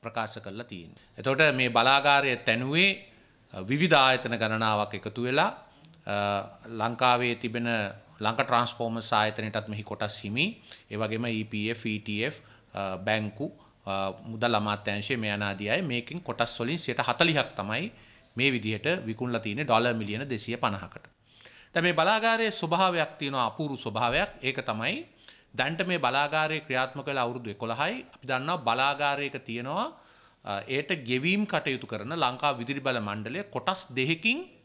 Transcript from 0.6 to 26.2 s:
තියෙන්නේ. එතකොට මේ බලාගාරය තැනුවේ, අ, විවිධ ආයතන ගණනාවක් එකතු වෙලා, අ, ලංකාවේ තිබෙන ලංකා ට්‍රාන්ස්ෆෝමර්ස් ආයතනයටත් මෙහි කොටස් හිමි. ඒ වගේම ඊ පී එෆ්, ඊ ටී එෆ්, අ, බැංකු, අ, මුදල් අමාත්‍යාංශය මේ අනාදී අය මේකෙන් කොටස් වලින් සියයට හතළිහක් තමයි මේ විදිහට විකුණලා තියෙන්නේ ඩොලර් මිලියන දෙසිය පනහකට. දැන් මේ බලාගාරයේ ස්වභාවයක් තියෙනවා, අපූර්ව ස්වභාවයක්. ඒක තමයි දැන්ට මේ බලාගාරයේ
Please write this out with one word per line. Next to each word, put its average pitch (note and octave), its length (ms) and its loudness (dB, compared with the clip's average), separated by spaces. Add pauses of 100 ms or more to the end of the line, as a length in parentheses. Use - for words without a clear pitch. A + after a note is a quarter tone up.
තියෙන්නේ. E2+ 340 -16 (140)
එතකොට C3 260 2 (140)
මේ B2+ 140 4
බලාගාරය C3+ 680 6
තැනුවේ, C3+ 520 2 (640)
අ, G2 80 -8
විවිධ D3 340 4
ආයතන C3 420 6
ගණනාවක් A2 560 2
එකතු G#2+ 300 -6
වෙලා, C#3+ 280 2 (520)
අ, G2+ 120 -4 (520)
ලංකාවේ A#2+ 680 2
තිබෙන A#2 320 -4 (520)
ලංකා A2+ 260 0
ට්‍රාන්ස්ෆෝමර්ස් A#2 680 0
ආයතනයටත් G#2+ 540 0
මෙහි G#2+ 160 -6
කොටස් G#2+ 380 -6
හිමි. A2+ 240 0 (440)
ඒ G#2+ 80 -6
වගේම A2 280 -2
ඊ A2 180 -2
පී G#2+ 260 -4
එෆ්, A2+ 160 -6
ඊ G#2+ 140 -2
ටී G#2 240 -4
එෆ්, D3 120 -4 (340)
අ, F#2+ 280 -6
බැංකු, G#2+ 500 -2 (340)
අ, G2 300 -2 (120)
මුදල් A2+ 320 0
අමාත්‍යාංශය G#2 640 -2
මේ G#2+ 140 -2
අනාදී G2+ 380 -2
අය D3 120 2
මේකෙන් C3 400 -4
කොටස් A#2 380 -2
වලින් C#3 200 -2
සියයට - 200 -4
හතළිහක් D3 560 2
තමයි A2 360 -4 (440)
මේ C3 160 4
විදිහට A2 360 -2 (180)
විකුණලා A#2 360 -2
තියෙන්නේ A2+ 240 -4
ඩොලර් A#2+ 300 4
මිලියන G#2+ 340 -4
දෙසිය A2+ 280 -4
පනහකට. G2 480 -4 (640)
දැන් E3 160 0
මේ F3 100 4
බලාගාරයේ A3 580 4
ස්වභාවයක් F3 680 2
තියෙනවා, C#3 280 0
අපූර්ව C#3 320 -2
ස්වභාවයක්. A#2+ 520 0 (100)
ඒක C3 220 -2
තමයි C#3 340 -2 (560)
දැන්ට D3+ 360 0
මේ F3 120 2
බලාගාරයේ D3 600 2